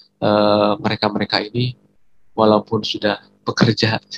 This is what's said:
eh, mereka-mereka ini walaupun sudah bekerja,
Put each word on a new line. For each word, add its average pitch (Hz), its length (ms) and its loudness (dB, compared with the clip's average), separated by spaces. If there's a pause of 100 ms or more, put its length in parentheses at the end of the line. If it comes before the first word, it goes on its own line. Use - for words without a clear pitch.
(200)
eh, 104 540 2 (100)
mereka-mereka 104 640 -2
ini 123 320 -4 (560)
walaupun 107 480 2
sudah - 400 -4 (240)
bekerja, 110 560 0 (140)